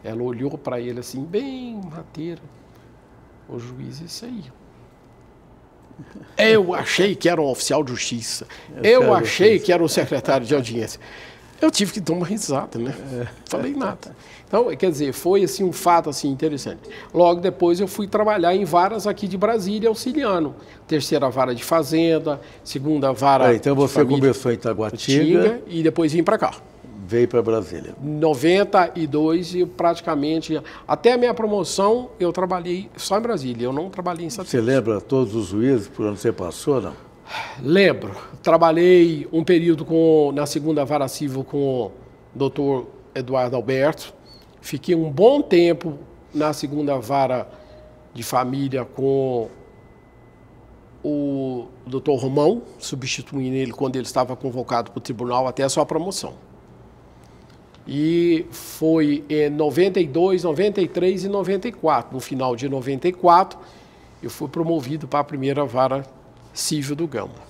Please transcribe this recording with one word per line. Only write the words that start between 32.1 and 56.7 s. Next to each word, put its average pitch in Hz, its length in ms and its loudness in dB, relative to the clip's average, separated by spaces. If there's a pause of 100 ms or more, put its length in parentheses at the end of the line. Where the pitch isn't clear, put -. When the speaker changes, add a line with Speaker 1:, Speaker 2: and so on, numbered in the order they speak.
Speaker 1:
eu 175 140 0
trabalhei 180 640 -4
só 190 200 -2
em 220 40 0
Brasília, 135 440 -4
eu 127 80 -2
não 160 160 -4
trabalhei 175 360 -8
em 160 40 -6
São 185 140 -10
Speaker 2:
Você 147 140 -2
Speaker 1:
Paulo. 117 140 2
Speaker 2:
lembra 110 300 2
todos 127 340 0
os 110 120 -2
juízes 107 400 2
por - 180 -6
onde 104 140 -4
você 95 140 0
passou, 98 480 -2
não? 82 240 -12 (560)
Speaker 1:
Lembro. 139 540 2 (280)
Trabalhei 165 880 6
um 160 100 0
período 165 400 2
com, 156 520 4
na 147 100 0
segunda 147 400 -2
vara 139 220 0
civil 135 360 -6
com 143 140 -6 (280)
o 95 60 -10 (440)
doutor 135 520 -2 (280)
Eduardo 127 400 -2
Alberto. 131 580 0 (480)
Fiquei - 320 -4
um 160 160 0
bom 220 320 6
tempo 170 560 2 (340)
na 151 220 0
segunda 143 460 -2
vara 127 480 0 (680)
de 117 80 -12
família 127 640 -2
com 131 640 -2 (1500)
o 139 600 -4 (200)
doutor 131 340 0
Romão, 147 420 2 (160)
substituindo 131 760 -6
ele 131 160 -2
quando 131 240 -4
ele 127 100 -4
estava 127 300 -2
convocado 120 560 -4
pro 123 100 -10
tribunal 123 460 -2
até 131 160 -2
a 135 60 2
sua 147 160 0
promoção. 165 480 -6 (1500)